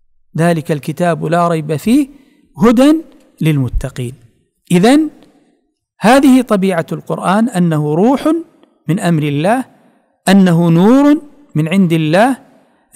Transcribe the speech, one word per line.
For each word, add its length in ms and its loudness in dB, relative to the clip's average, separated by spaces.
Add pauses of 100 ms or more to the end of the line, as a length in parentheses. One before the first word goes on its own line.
(380)
"ذلك 340 -2
الكتاب 520 -4
لا 240 -2
ريب 280 -4
فيه 320 0 (500)
هدى 380 4 (440)
للمتقين". 760 -4 (560)
إذن 400 2 (920)
هذه 420 4
طبيعة 500 -2
القرآن، 560 -4
أنه 460 -2
روح 340 0 (600)
من 120 -2
أمر 220 -2
الله، 420 -2 (640)
أنه 420 4
نور 520 2 (320)
من 140 -2
عند 240 0
الله، 540 0 (500)